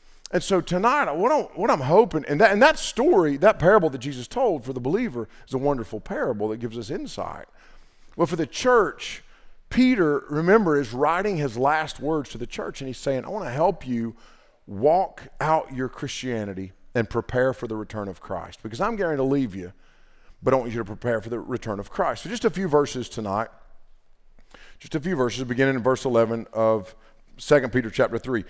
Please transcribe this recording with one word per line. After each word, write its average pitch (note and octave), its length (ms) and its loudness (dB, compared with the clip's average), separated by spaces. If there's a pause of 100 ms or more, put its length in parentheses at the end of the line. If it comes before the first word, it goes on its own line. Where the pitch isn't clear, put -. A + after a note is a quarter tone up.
(300)
And F3+ 120 0
so F#3 180 0
tonight, G#3+ 520 0
what F#3+ 200 2
I'm, C4+ 120 2 (140)
what G#3+ 120 0
I'm F#3+ 100 2
hoping, D#3+ 460 4
and D3 160 -2
that, G3+ 100 8
and G#3 80 2
that D4 180 6
story, F#3+ 600 2
that F3+ 200 4
parable F3 300 6
that C3 100 -4
Jesus B2+ 300 -8
told G#3 340 0
for B2+ 120 -8
the B2+ 60 -6
believer C#3 460 -2 (220)
is C3 60 -10
a C3 40 0
wonderful B2+ 420 -2
parable C3+ 480 -4
that A2+ 120 -6
gives A2+ 160 -8
us A2+ 140 -10
insight. G2 560 -10 (680)
Well, E3 120 0
for D#3+ 100 -4
the D#3+ 100 -2
church, - 800 0 (460)
Peter, G#3 580 4
remember, E3 500 4
is B2 140 -2
writing E3 460 0
his C3 180 -4
last D3 420 0
words D3 320 -4
to A#2 80 -12
the A#2+ 80 -8
church, - 360 -10
and C3+ 60 -10
he's B2+ 100 -10
saying, C3+ 260 -2
"I - 60 -10
wanna F#3 200 -6
help D#3+ 360 0
you A#2 300 -4 (500)
walk D3 560 0 (180)
out D#3 340 0
your B2+ 140 -4
Christianity G#2 840 -8 (220)
and A#2 140 0
prepare B2+ 460 0
for - 120 -10
the A2 80 -6
return G#2+ 320 -8
of F#2+ 140 -10
Christ, F2 420 -10
because A2+ 160 -10
I'm G#3+ 180 -2
going E3+ 200 0
to C3+ 60 2
leave C3+ 320 0
you, F2+ 180 -12 (720)
but B2+ 100 2
I C3+ 60 4
want A#2 140 -4
you A#2 40 -6
to A#2 80 -4
prepare A2 380 -4
for A2+ 80 -12
the A#2 100 -6
return A2 400 -6
of G2+ 100 -12
Christ." D3 320 -2
So D3+ 60 -10
just A3+ 160 -8
a A3 60 4
few F#3 180 -4
verses C#3 400 2
tonight, G#2+ 400 -4 (1300)
just - 160 -16
a D#3 60 -2
few E3+ 160 -2
verses, B2 280 0
beginning C3 320 2
in A#2 60 -4
verse B2+ 220 2
eleven A#2 480 2
of A2 420 0 (440)
Second C3 340 4
Peter A#2+ 160 0
chapter A2+ 300 0
three. A#2 320 -4